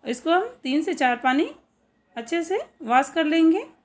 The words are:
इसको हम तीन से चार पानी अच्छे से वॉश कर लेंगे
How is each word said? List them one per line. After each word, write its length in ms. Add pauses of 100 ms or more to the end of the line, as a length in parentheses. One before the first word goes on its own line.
इसको 280
हम 180 (140)
तीन 180
से 140
चार 220
पानी 320 (680)
अच्छे 260
से 180 (220)
वॉश 280
कर 140
लेंगे 420 (180)